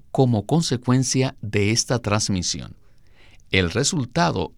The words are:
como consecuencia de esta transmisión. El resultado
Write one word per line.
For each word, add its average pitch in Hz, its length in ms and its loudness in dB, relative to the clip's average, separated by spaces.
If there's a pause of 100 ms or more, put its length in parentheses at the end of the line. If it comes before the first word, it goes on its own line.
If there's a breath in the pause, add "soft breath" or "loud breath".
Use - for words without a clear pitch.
como 120 360 2
consecuencia 131 960 0
de 104 300 0
esta 120 280 0
transmisión. 101 800 -4 (720 soft breath)
El 92 200 4
resultado 131 880 -2